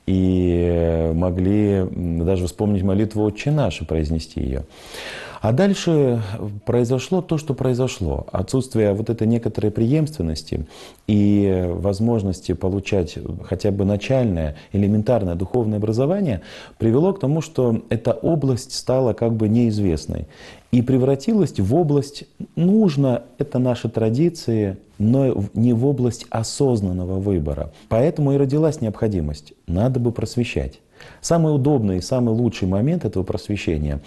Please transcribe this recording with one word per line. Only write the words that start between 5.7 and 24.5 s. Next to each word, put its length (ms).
произошло 560
то, 160
что 160
произошло. 800
Отсутствие 600
вот 180
этой 160
некоторой 420
преемственности 960
и 640
возможности 840
получать 640
хотя 260
бы 160
начальное, 720
элементарное 640
духовное 420
образование 640
привело 340
к 60
тому, 220
что 480
эта 220
область 640
стала 400
как 200
бы 140
неизвестной 800
и 100
превратилась 800
в 160
область, 480
нужно, 640
это 220
наши 280
традиции, 920